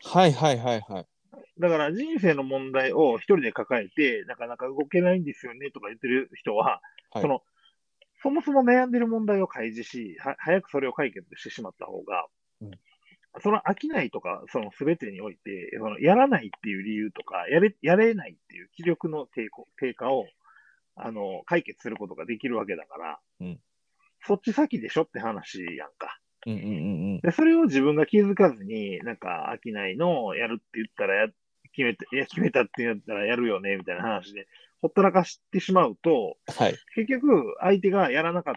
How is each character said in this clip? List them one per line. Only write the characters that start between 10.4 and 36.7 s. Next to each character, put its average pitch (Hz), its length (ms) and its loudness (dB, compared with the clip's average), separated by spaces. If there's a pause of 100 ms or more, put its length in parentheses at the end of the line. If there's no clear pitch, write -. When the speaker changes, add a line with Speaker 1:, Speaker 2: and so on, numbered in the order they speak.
Speaker 2:
く - 80 -20
そ 143 100 -2
れ 135 80 -2
を 120 40 -6
解 131 200 -2
決 92 140 -16 (100)
し - 60 -18
て 113 80 -14
し 123 120 -14
ま 95 80 -10
っ - 80 -20
た - 80 -12
方 95 160 -12
が、 95 240 -6 (340)
Speaker 1:
う 107 60 -16
ん。 101 40 -16 (720)
Speaker 2:
そ 202 80 0
の 214 160 2
商 254 340 -2
い 123 100 -4
と - 100 -8
か、 90 280 -8
そ 127 120 -4
の 104 180 -8
全 156 180 0
て 113 140 -10
に 95 100 -14
お 104 100 -10
い - 60 -18
て、 98 420 -12
そ 110 120 -6
の、 104 80 -10
や 175 160 6
ら 262 140 6
な 202 120 2
い 110 60 -14 (100)
っ - 60 -20
て 107 80 -4
い 95 60 -4
う 95 80 -6
理 107 100 -4
由 107 160 -4
と - 140 -14
か、 87 240 -6
や 143 100 6
れ-、 208 240 4
や 165 140 4
れ 220 180 4
な 190 140 -10
い 175 40 -20
っ - 160 -20
て - 60 -20
い 90 80 -20
う 95 140 -20
気 165 80 -12
力 165 240 0
の 151 180 -6
低 110 220 -8
下、 - 160 -20 (140)
低 123 160 -4
下 123 160 -4
を、 120 160 0 (720)
あ 117 140 -10
の、 98 360 -8
解 175 160 0
決 - 180 -16
す 120 100 -10
る 110 60 -10
こ 104 100 -10
と 90 80 -12
が - 100 -12
で 110 140 -8
き 139 100 -8
る 120 80 -4
わ 107 100 -4
け 95 100 -6
だ 78 100 -14
か 71 120 -20
ら、 80 200 -10 (220)
Speaker 1:
う 90 40 -14
ん。 87 160 -12 (640)
Speaker 2:
そ 202 80 2
っ 196 60 -4
ち 226 120 -4
先 285 280 0
で - 80 -8
し - 80 -4
ょ 160 60 2
っ - 80 -4
て - 80 -10
話 101 440 -8 (140)
や 73 100 -12
ん - 20 -18 (100)
か。 - 200 -14 (280)
Speaker 1:
う 113 40 -8
ん - 20 -4
う 104 40 -6
ん - 20 -8
う 82 40 -10
ん 101 40 -8
う 107 40 -6 (480)
ん。 - 20 -8
Speaker 2:
で、 175 100 2
そ 311 140 2
れ 330 120 8
を 330 80 4
自 135 160 2
分 147 140 4
が 151 120 4
気 208 140 6
づ 202 140 4
か 180 200 6
ず 101 100 -16
に、 101 360 -6
な 113 140 -8
ん - 20 -20
か、 87 480 -6
商 117 60 -8 (160)
い 95 100 -6
の 135 380 0
や 113 120 -2
る 113 100 -4
っ - 20 -6
て - 60 -16 (100)
言 113 100 -4
っ - 20 -14 (100)
た 101 100 -2
ら 98 80 2
や-、 107 120 4 (460)
決 143 100 -4
め 117 120 0
て、 - 180 -16
い 127 40 -4
や、 135 100 -2
決 - 140 -6
め 226 100 2
た 127 120 2
っ - 40 4
て - 160 -8
言 117 120 -2
っ - 20 -10 (100)
た 110 80 -8
ら 101 120 -4
や 120 100 0
る 120 100 0
よ 101 140 0
ね、 98 160 -2
み 92 80 -8
た 90 100 -6
い - 20 -8
な 90 60 -6
話 101 320 -6
で、 101 120 -16 (360)
ほ 165 60 2
っ - 60 -4
た 202 80 6
ら 190 100 6
か 185 120 4
し - 160 -16 (100)
て 190 100 0
し 190 120 -4
ま 180 140 6
う 107 160 -2
と、 123 340 2 (220)
Speaker 1:
は 107 100 4
い。 90 60 0 (200)